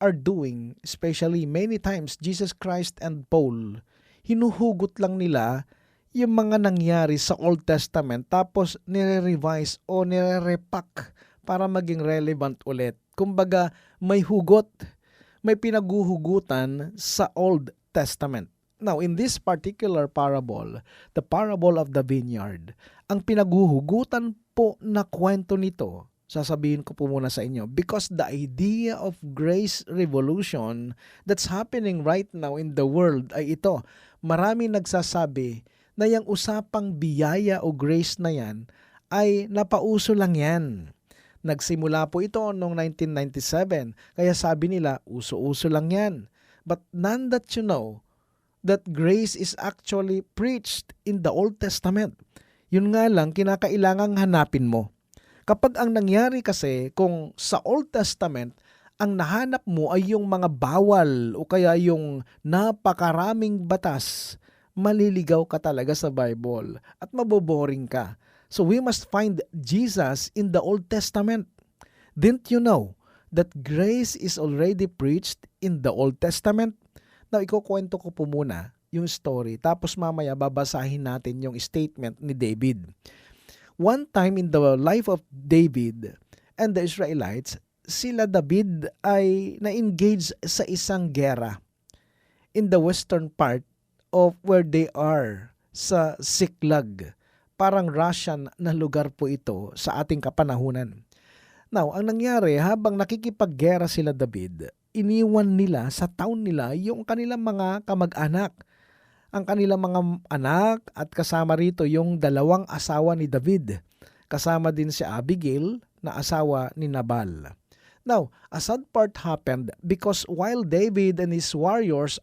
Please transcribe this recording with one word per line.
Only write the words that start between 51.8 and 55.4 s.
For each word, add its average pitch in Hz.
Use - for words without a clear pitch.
Yun 196
nga 226
lang, 160
kinakailangang 196
hanapin 151
mo. 113